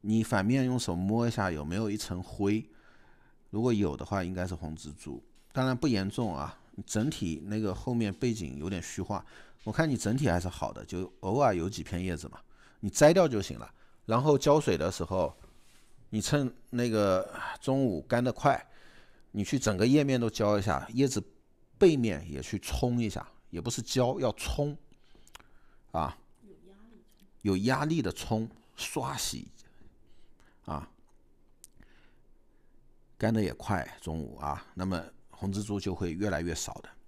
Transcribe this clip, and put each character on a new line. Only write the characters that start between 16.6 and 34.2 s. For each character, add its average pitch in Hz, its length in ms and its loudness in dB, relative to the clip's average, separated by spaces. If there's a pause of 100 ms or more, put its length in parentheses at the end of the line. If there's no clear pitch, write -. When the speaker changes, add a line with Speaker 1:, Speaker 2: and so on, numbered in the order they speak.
Speaker 1:
那 120 180 0
个 98 400 4 (320)
中 135 240 2
午 92 180 0
干 120 200 0
得 123 100 0
快， - 320 2 (680)
你 104 100 -2
去 135 160 0
整 110 180 2
个 98 80 4
叶 139 200 6
面 135 140 2
都 117 120 2
浇 104 260 2
一 101 60 2
下， 87 320 0
叶 135 140 4
子 104 140 -2 (540)
背 170 200 8
面 104 340 0
也 69 100 -6
去 - 200 -6
冲 123 420 -2
一 107 80 -2
下， - 180 -10 (220)
也 87 100 -8
不 113 80 -4
是 120 140 -4
浇， 127 380 0
要 123 120 0
冲 - 440 -4 (1120)
啊， 80 260 -2 (260)
Speaker 2:
有 190 120 -20
压 - 220 -20 (120)
力 - 160 -20 (140)
冲。 - 100 -20 (140)
Speaker 1:
有 98 160 4
压 131 260 2
力 156 160 2
的 101 120 0
冲， 110 360 -2 (280)
刷 135 400 -6
洗 - 320 -6 (1160)
啊， 73 240 -8 (2250)
干 110 160 2
得 110 80 4
也 80 120 0
快， 90 320 -4 (140)
中 80 180 -6
午 62 200 -8